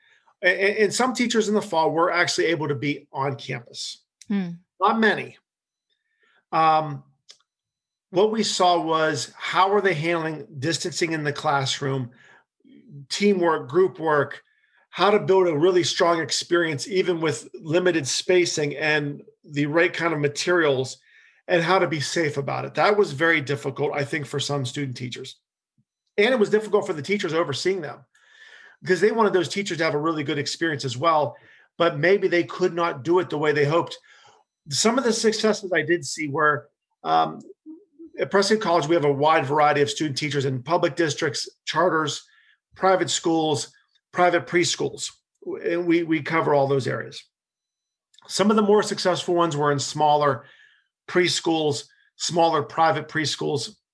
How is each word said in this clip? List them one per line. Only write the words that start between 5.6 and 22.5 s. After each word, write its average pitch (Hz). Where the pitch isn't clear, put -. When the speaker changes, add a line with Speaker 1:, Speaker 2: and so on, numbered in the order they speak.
Speaker 1:
Um, 156
what 214
we 226
saw 180
was 156
how 190
are 208
they 185
handling 160
distancing 160
in 156
the 143
classroom, 135
teamwork, 170
group 175
work, 151
how 190
to 208
build 180
a 156
really 180
strong 170
experience, 160
even 180
with 151
limited 165
spacing 165
and 151
the 147
right 170
kind 165
of 151
materials, 143
and 175
how 180
to 180
be 151
safe 147
about 135